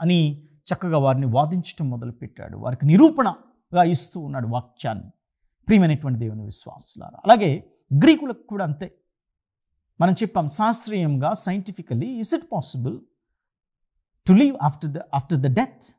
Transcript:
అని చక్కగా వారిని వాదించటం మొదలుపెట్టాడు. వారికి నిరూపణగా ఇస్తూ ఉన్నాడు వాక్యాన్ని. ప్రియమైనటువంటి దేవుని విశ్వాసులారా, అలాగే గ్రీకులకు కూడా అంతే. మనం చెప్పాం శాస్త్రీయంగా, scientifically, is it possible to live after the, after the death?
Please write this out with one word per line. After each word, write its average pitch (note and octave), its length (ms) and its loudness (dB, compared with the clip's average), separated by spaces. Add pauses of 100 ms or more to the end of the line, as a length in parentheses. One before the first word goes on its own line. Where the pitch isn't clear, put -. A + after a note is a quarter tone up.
అని D#3 560 0
చక్కగా E3+ 420 -4
వారిని C3+ 280 0
వాదించటం D3+ 640 -2
మొదలుపెట్టాడు. A#2 680 -12
వారికి B2 300 -4
నిరూపణగా F#3+ 960 4
ఇస్తూ E3+ 380 0
ఉన్నాడు C3+ 280 -8
వాక్యాన్ని. A2 640 -8 (580)
ప్రియమైనటువంటి D3+ 500 4
దేవుని A2 240 -8
విశ్వాసులారా, - 840 -14
అలాగే G3 480 2 (220)
గ్రీకులకు C#4 480 2
కూడా G3 220 -8
అంతే. D#3 340 -10 (1040)
మనం F3+ 120 4
చెప్పాం F#3 360 -2
శాస్త్రీయంగా, F3+ 840 -2
scientifically, F#3 840 -6
is A3+ 220 -4
it D#4+ 40 -8
possible C3 560 -8 (1300)
to F#3 40 10
live C4+ 200 6
after D3 320 -4
the, D3 120 -8
after C#3+ 380 -6
the C#3 120 0
death? - 500 -4